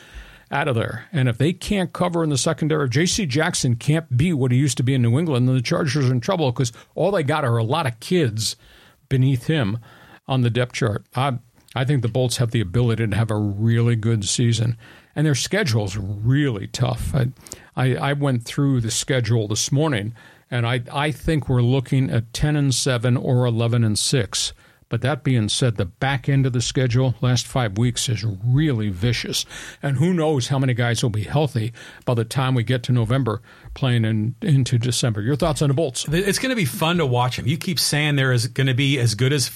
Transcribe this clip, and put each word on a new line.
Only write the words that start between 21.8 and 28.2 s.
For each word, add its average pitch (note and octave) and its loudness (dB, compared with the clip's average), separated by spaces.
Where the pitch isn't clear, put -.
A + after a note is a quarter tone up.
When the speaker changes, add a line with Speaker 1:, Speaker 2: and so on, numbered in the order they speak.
Speaker 1:
at A#2 -2
ten D3+ 0
and C#3+ 2
seven B2 0
or B2+ 0
eleven A#2 2
and G#2+ 0
six - -2
but A#2 -4
that C3 -2
being A#2+ 2
said, A#2+ 0
the G2+ -2
back C3+ -4
end C3+ 2
of C3 -2
the B2 0
schedule, B2+ 0
last B2 0
five A2 -2
weeks, A#2+ 0
is G#2+ -4